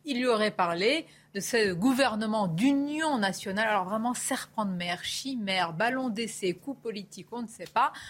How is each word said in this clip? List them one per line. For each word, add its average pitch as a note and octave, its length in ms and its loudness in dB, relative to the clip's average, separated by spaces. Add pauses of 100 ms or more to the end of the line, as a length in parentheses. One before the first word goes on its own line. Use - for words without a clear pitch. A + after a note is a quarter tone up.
il C#4 140 -2
lui B3+ 80 2
aurait G#3+ 240 4
parlé G3+ 560 2 (280)
de G3+ 40 -4
ce G#3 340 2
gouvernement A3 760 2
d'union C#4+ 720 2
nationale. G3 480 0
Alors G3+ 180 2
vraiment, A3 300 -2
serpent - 500 -4
de G3 60 -2
mer, F3 320 -4
chimère, F#3+ 720 -2
ballon B3 360 0
d'essai, G3+ 440 -2
coup C4+ 200 -8
politique, G3+ 580 -10
on A#3+ 120 -8
ne A3 40 -10
sait F3 240 -14
pas. C#4 220 2 (160)